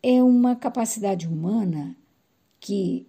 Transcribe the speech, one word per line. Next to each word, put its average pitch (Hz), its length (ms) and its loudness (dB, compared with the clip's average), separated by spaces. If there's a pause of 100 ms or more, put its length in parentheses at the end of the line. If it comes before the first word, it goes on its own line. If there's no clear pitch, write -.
é 254 180 4
uma 247 340 4
capacidade 202 720 -4
humana 165 680 -4 (640)
que 180 500 -4